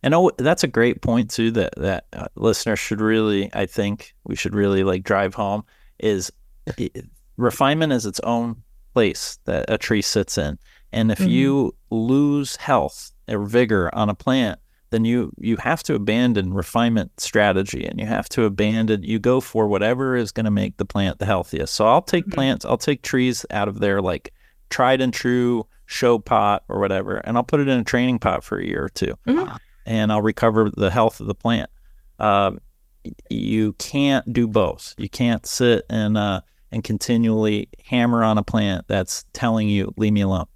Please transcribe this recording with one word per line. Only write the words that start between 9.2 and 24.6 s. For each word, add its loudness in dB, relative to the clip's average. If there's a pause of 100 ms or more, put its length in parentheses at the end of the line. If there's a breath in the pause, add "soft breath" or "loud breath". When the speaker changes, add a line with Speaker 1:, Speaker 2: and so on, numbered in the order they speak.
Speaker 1:
that -2
a 0
tree 0
sits -2
in. -4 (360 soft breath)
And 2
if -2
Speaker 2:
Mm-hmm. 2
Speaker 1:
you 2 (160)
lose 0
health -2 (160)
or -2
vigor 2
on 0
a -2
plant, -2 (320)
then 2
you, 0
you -2
have -2
to -2
abandon 0
refinement -2
strategy, 0
and -8
you -6
have -4
to 0
abandon, 0
you -2
go 2
for 0
whatever 0
is -2
gonna -2
make 0
the -2
plant -2
the -4
healthiest. -2
So 2
I'll 6
take -2
Speaker 2:
Mm-hmm. -8
Speaker 1:
plants, 0
I'll 0
take -2
trees 0
out -2
of -6
their, 0
like, -4 (360)